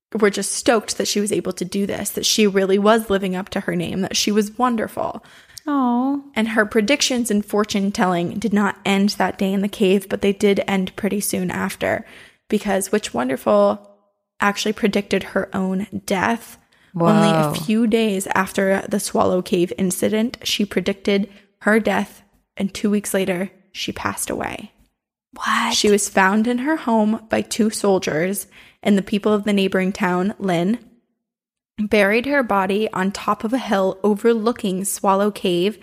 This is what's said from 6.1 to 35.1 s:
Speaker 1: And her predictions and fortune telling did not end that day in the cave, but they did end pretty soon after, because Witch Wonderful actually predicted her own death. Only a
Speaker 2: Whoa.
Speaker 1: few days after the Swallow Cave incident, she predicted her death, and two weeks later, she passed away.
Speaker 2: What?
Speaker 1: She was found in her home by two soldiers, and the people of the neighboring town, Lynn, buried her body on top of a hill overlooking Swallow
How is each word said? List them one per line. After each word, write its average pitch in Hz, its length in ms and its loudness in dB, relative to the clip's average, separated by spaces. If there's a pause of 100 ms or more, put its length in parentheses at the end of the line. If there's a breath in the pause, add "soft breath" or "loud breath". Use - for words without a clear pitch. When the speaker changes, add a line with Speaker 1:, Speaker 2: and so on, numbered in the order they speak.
Speaker 1:
And 226 140 0
her 220 160 2
predictions 240 640 0
and 208 120 2
fortune 202 480 0
telling 180 480 0
did 202 140 -2
not 202 320 2
end 196 320 2
that 185 220 -2
day 190 120 0
in 190 100 0
the 202 60 -2
cave, 196 400 2
but 202 140 -4
they 202 100 2
did 202 360 2
end 190 280 -2
pretty 196 240 -4
soon 185 320 -4
after, 190 540 -4 (440 loud breath)
because 202 420 0
Witch - 240 -2
Wonderful 214 760 0 (480)
actually 202 340 0
predicted 202 500 0
her - 320 -4
own 190 320 -4 (180)
death. 202 540 -2 (380 soft breath)
Only 165 300 6
a 160 220 4
Speaker 2:
Whoa. 147 60 -2
Speaker 1:
few 214 320 0
days 214 400 0
after 190 600 0
the 202 140 -2
Swallow 190 400 2
Cave 180 360 0
incident, 208 680 0
she - 220 -2
predicted 202 640 -2 (320 loud breath)
her 214 180 4
death, 202 420 -2 (340)
and 190 180 -4
two - 180 -2
weeks 202 220 -2
later, 190 380 -2 (220)
she - 180 -8
passed - 380 -6
away. - 420 -8 (640)
Speaker 2:
What? 226 400 -2
Speaker 1:
She 220 180 2
was 202 160 2
found 208 400 2
in 247 120 -2
her 302 180 0
home 220 500 0
by 214 140 0
two 214 300 0
soldiers, 190 760 -2 (360 loud breath)
and 202 140 4
the 185 40 2
people 208 320 0
of 208 100 0
the 214 80 -2
neighboring 190 400 2
town, 180 480 -2
Lynn, 185 400 0 (960)
buried 214 480 2
her 277 180 0
body 202 500 0
on 190 180 -2
top - 320 -4
of 220 100 -2
a 269 40 0
hill 196 460 0
overlooking 208 840 0
Swallow 202 460 2